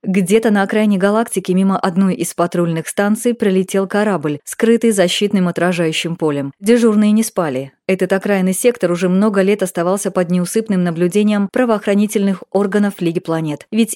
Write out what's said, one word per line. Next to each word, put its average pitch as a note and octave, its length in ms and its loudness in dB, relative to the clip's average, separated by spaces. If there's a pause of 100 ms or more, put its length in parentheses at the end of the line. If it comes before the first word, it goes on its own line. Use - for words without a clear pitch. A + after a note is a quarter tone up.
(120)
Где-то G3+ 380 2
на G3+ 140 4
окраине G#3+ 340 2
галактики G3+ 540 0
мимо F#3+ 260 2
одной F#3+ 380 0
из - 180 -6
патрульных E3+ 540 -2
станций G#3+ 480 -2
пролетел F#3+ 520 0
корабль, F3+ 560 -2
скрытый A3+ 460 2
защитным G3 580 2
отражающим E3+ 680 -2
полем. C#3+ 440 -2
Дежурные G#3+ 520 4
не G#3+ 100 4
спали. C#3 520 -4 (120)
Этот F#3 280 0
окраинный F#3+ 400 0
сектор F#3 380 0
уже F3 160 -2
много F#3+ 360 2
лет G#3 180 2
оставался F#3 480 -2
под F3+ 220 -2
неусыпным F3+ 520 -2
наблюдением G3 680 0
правоохранительных G#3 960 0
органов G3+ 520 0
Лиги E3+ 180 -2
планет. D#3+ 520 -6
Ведь A3 240 0